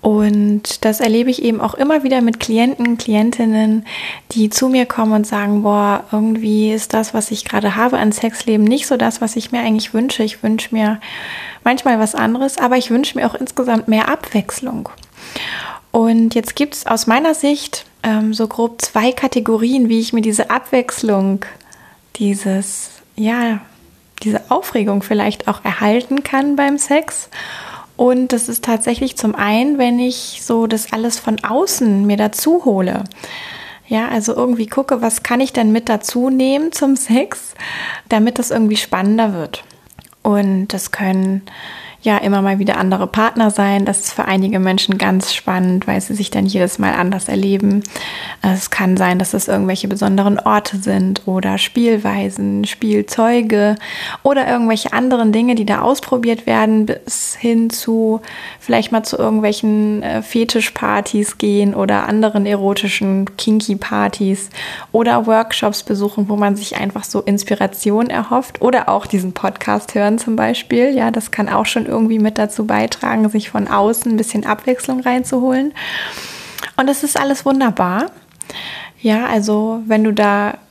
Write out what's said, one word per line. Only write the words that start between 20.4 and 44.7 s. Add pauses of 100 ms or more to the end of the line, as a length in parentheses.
Abwechslung, (720)
dieses, (260)
ja, (640)
diese
Aufregung
vielleicht
auch
erhalten
kann
beim
Sex. (680)
Und
das
ist
tatsächlich
zum
einen,
wenn
ich
so
das
alles
von
außen
mir
dazu
hole. (840)
Ja,
also
irgendwie
gucke,
was
kann
ich
denn
mit
dazu
nehmen
zum
Sex, (520)
damit
das
irgendwie
spannender
wird. (560)
Und
das
können (600)
ja
immer
mal
wieder
andere
Partner
sein.
Das
ist
für
einige
Menschen